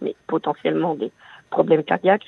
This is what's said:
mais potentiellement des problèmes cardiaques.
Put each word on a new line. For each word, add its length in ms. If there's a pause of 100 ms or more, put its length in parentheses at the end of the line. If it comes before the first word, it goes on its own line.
mais 140 (120)
potentiellement 680
des 180 (380)
problèmes 340
cardiaques. 440